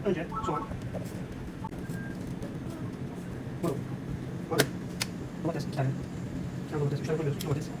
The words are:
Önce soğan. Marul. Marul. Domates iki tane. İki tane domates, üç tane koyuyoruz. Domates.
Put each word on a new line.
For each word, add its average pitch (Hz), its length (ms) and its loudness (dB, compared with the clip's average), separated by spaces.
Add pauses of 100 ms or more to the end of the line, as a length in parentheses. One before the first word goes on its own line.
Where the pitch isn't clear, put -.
Önce 185 220 4 (200)
soğan. 156 160 2 (3000)
Marul. - 120 2 (760)
Marul. - 140 6 (800)
Domates 160 200 4
iki - 120 0
tane. 135 120 6 (760)
İki - 60 -4
tane 151 100 2
domates, 143 200 4
üç - 60 0
tane 160 120 4
koyuyoruz. - 260 2
Domates. 147 220 4 (140)